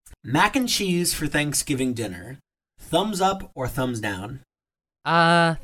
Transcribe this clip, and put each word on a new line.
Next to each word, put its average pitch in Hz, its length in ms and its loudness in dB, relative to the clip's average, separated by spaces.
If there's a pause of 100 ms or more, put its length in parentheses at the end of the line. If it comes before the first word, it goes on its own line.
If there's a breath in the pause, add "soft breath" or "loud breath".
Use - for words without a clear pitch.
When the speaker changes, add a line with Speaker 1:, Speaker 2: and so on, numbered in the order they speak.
(220)
Speaker 1:
Mac 170 320 2
and 254 140 0
cheese 175 440 0
for 160 140 -4
Thanksgiving 139 680 -2
dinner. 110 460 -8 (400)
Thumbs 190 420 0
up 190 360 0
or 127 100 -4
thumbs 123 340 -4
down? 104 400 -8 (640)
Speaker 2:
Uh, 165 600 4